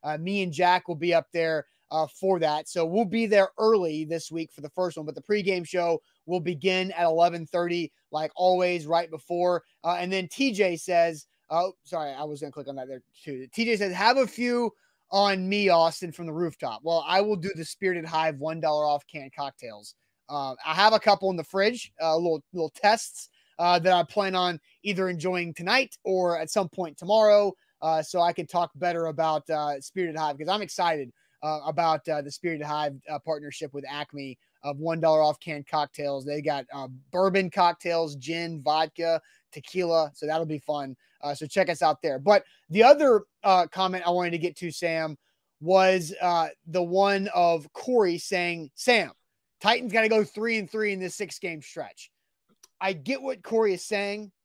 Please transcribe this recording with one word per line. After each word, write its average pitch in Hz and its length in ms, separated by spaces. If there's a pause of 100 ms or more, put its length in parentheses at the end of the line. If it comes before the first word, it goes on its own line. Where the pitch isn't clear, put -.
Uh, 151 160
me 190 260
and 175 100
Jack 180 340
will 175 80
be 170 180
up 165 200
there, 160 320 (260)
uh, 156 160
for 190 320
that. 156 300
So 170 160
we'll 190 180
be 220 220
there 196 240 (100)
early 180 460
this 160 260
week 160 220
for - 80
the 147 80
first 185 260
one, 156 100
but 151 100
the 147 60
pregame 190 460
show 170 340 (240)
will 180 140
begin 185 540
at 170 100
eleven 170 420
thirty, 175 460 (200)
like 156 260
always, 180 500
right 165 240
before. 175 520 (200)
Uh, 175 160
and 180 100
then 190 200
T 269 240
J 185 240
says, 170 500 (220)
"Oh, 175 240 (100)
sorry, 151 300
I 135 100
was 151 160
gonna 143 140
click 139 160
on 139 80
that 131 100
there 131 160 (220)
too." 135 280
T 226 120
J 226 100
says, 196 180
"Have 214 220
a 269 100
few 240 460 (400)
on 190 360
me, 202 220
Austin, 165 420
from 170 140
the 156 80
rooftop." 147 500
Well, 160 240
I 185 140
will 208 140
do 185 180
the 165 100
Spirited 175 400
Hive 160 360
one 160 200
dollar 151 260
off 147 200
canned 135 300
cocktails. 117 580 (340)
Uh, 135 280 (100)
I 156 80
have 202 200
a 214 60
couple 196 300
in 185 60
the 160 80
fridge, 208 580
uh, 160 140
little, 165 360
little 165 200
tests, - 580 (300)
uh, 175 180
that 180 160
I 175 80
plan 190 320
on 180 260 (220)
either 190 280
enjoying 175 440
tonight 226 500
or 180 360
at 160 100
some 196 180
point 165 300
tomorrow, 208 560 (300)
uh, 160 180
so 170 200
I 170 120
can 165 140
talk 170 260
better 170 340
about, 156 440
uh, 147 300
Spirited 165 360
Hive, 147 220
'cause 151 80
I'm 202 160
excited, 156 480 (320)
uh, 151 200
about, 160 460
uh, 147 140
the 143 80
Spirited 156 340
Hive, 151 420
uh, 151 120
partnership 147 540
with 139 140
Acme 143 520 (240)
of 143 160
one 165 200
dollar 156 220
off 151 180
canned 147 280
cocktails. 143 580
They 147 160
got, 143 320
uh, 139 140
bourbon 180 640
cocktails, 170 640
gin, 165 480
vodka, 160 580 (300)
tequila. 165 640
So - 100
that'll 160 220
be 151 100
fun. 139 380 (260)
Uh, 143 140
so 156 100
check 185 240
us 165 120
out 156 200
there. 143 160
But 190 260 (260)
the 196 140
other, 269 420 (180)
uh, 185 240
comment 185 400
I - 20
wanted 175 220
to 170 60
get 165 200
to, 175 140
Sam, 160 460 (440)
was, 185 600
uh, 170 280 (160)
the 170 180
one 196 500
of 170 380
Corey 208 460
saying, 170 580
"Sam, 196 380 (480)
Titans 233 320
gotta 220 160
go 220 140
three 220 340
and 190 120
three 214 220
in 196 80
this 180 160
six-game 170 460
stretch." - 500 (720)
I 190 120
get 208 280
what 262 220
Corey 220 300
is 175 120
saying. 202 480 (120)